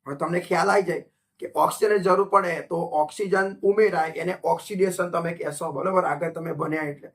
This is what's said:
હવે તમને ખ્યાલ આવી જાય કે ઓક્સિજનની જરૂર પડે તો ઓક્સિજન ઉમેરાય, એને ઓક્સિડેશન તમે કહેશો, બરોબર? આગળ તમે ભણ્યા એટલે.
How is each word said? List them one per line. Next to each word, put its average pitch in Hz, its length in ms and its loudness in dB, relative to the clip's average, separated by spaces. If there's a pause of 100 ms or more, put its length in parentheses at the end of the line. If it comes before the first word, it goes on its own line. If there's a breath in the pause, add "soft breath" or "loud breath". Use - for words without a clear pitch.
હવે 139 100 -8
તમને 170 240 -2
ખ્યાલ 180 300 0
આવી 196 120 4
જાય 165 220 -4 (340)
કે - 160 -12
ઓક્સિજનની 202 440 2
જરૂર 190 300 4
પડે 175 320 2
તો 170 160 -6
ઓક્સિજન 185 840 -2
ઉમેરાય, 196 480 4
એને 165 340 -4
ઓક્સિડેશન 180 680 0
તમે 170 220 -2
કહેશો, 160 400 -6
બરોબર? 185 320 0
આગળ 160 280 -2
તમે 165 200 -8
ભણ્યા 156 300 -2
એટલે. 143 320 -8